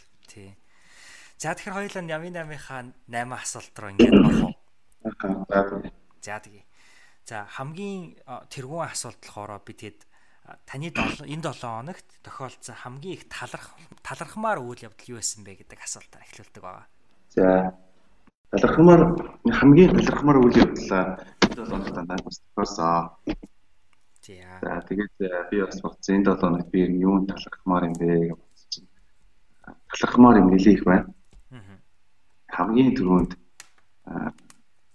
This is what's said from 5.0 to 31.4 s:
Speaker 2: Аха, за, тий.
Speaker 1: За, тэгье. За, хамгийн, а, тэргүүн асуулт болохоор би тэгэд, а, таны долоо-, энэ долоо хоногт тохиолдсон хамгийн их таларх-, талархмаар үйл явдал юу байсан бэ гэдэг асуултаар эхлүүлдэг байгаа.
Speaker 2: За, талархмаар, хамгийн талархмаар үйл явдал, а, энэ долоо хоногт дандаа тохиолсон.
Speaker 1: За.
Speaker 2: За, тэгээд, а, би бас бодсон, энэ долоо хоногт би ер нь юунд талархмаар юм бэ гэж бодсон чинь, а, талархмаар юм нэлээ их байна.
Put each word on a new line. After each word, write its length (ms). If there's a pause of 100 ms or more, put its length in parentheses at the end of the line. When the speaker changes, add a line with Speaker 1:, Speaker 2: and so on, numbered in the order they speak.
Speaker 2:
Аха, 400
за, 140 (100)
тий. 220 (260)
Speaker 1:
За, 240
тэгье. 200 (600)
За, 240
хамгийн, 800
а, 240
тэргүүн 400
асуулт 320
болохоор 400
би 160
тэгэд, 220 (500)
а, 160
таны 240
долоо-, 320
энэ 240
долоо 320
хоногт 300 (180)
тохиолдсон 560
хамгийн 320
их 160
таларх-, 480 (240)
талархмаар 560
үйл 320
явдал 240
юу 80
байсан 240
бэ 160
гэдэг 160
асуултаар 480
эхлүүлдэг 360
байгаа. 240 (440)
Speaker 2:
За, 160 (1040)
талархмаар, 500 (460)
хамгийн 480
талархмаар 480
үйл 160
явдал, 320
а, 80 (420)
энэ 140
долоо 160
хоногт 220
дандаа 260
тохиолсон. 960 (1080)
Speaker 1:
За. 160 (220)
Speaker 2:
За, 100 (160)
тэгээд, 280 (100)
а, 240
би 160
бас 160
бодсон, 360
энэ 120
долоо 120
хоногт 300
би 140
ер 80
нь 80
юунд 320
талархмаар 560
юм 80
бэ 100
гэж 300
бодсон 320
чинь, 200 (760)
а, 80 (160)
талархмаар 500
юм 120
нэлээ 260
их 80
байна. 240 (400)